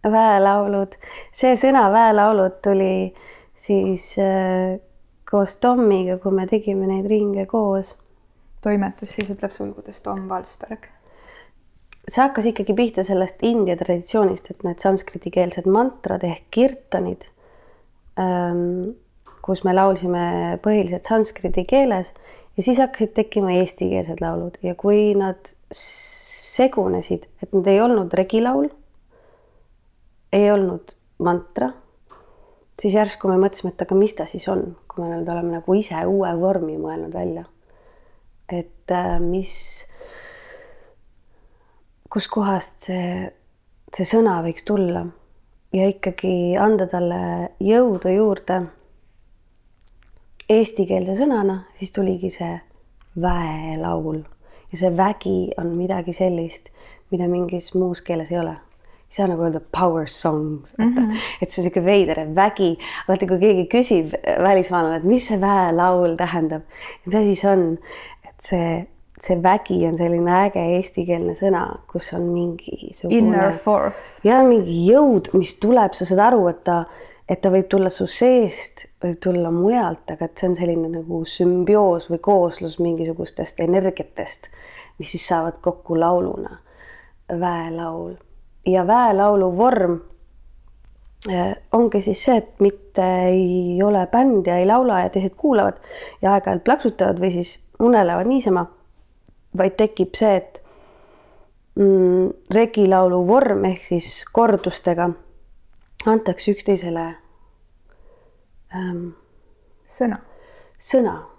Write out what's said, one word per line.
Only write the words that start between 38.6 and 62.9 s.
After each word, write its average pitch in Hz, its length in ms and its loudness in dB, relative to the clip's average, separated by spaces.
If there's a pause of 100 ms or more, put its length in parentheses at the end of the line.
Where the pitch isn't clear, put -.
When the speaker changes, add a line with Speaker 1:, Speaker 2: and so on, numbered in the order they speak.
Speaker 1:
äh, 180 300 0
mis, 180 340 -4 (2500)
kus - 200 -4
kohast 196 600 -4
see, 180 380 -6 (640)
see 185 140 -4
sõna 220 380 2
võiks 170 220 -8
tulla 180 400 -2 (640)
ja 190 160 2
ikkagi 185 720 -4
anda 208 320 2
talle 175 300 -2 (420)
jõudu 208 500 2
juurde 196 460 0 (1900)
eestikeelse 190 680 0
sõnana, 208 460 0 (160)
siis 190 160 -10
tuligi 185 380 -2
see 170 200 -8 (680)
väelaul. 160 1000 -4 (480)
Ja 175 80 -10
see 180 180 0
vägi 190 400 -2 (240)
on 170 160 -4
midagi 180 400 -4
sellist, 170 540 -4 (420)
mida 175 160 -2
mingis 175 480 -4
muus 180 240 -2
keeles 165 320 -6
ei 175 80 -2
ole. 165 140 -6 (580)
Ei - 60 -6
saa 196 100 2
nagu 170 160 -2
öelda 160 160 -2
power 165 480 -2
songs, 151 680 -4
vaata. 247 240 2
Speaker 2:
Mhm. 214 180 -2 (220)
Speaker 1:
Et 180 100 -4
see - 100 -4
on 175 60 0
siuke 175 180 0
veider, 175 380 2
et 156 120 -8
vägi, 196 360 2 (360)